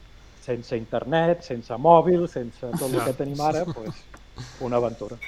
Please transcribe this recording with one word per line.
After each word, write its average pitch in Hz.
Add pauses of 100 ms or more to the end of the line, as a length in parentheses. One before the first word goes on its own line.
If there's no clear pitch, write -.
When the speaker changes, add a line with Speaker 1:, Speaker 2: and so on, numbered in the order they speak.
(440)
Speaker 1:
Sense 120
internet, 143
sense 120
mòbil, 170
sense 120
tot 135
el 127
Speaker 2:
Ja. 123
Speaker 1:
que 127
tenim 143
ara, 156
pues, 117 (640)
una 123
aventura. 113 (120)